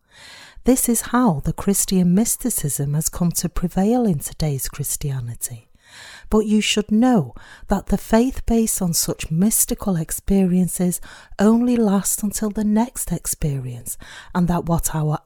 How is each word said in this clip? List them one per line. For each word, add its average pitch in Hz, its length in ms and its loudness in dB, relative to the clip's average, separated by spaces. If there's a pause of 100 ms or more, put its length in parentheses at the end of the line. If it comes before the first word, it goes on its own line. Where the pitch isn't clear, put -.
(640)
This 254 240 4
is 233 120 2 (120)
how 233 320 2
the 160 80 -2
Christian 185 600 2
mysticism 156 800 -2
has 156 160 0
come 175 220 0
to - 180 -4
prevail 214 560 0
in 170 140 2
today's 139 480 -4
Christianity. 123 960 -6 (680)
But 214 100 4
you 214 200 2
should - 320 0
know 214 420 4 (360)
that 196 160 0
the 202 120 2
faith - 480 2
based 226 360 0
on 170 120 0
such - 380 -4
mystical 196 640 0
experiences 180 1040 0 (400)
only 233 380 4
lasts 202 440 2
until 208 280 -2
the 208 160 -2
next 214 480 0
experience, 127 840 -6 (380)
and 175 140 2
that 175 160 0
what 165 280 0
our 151 320 0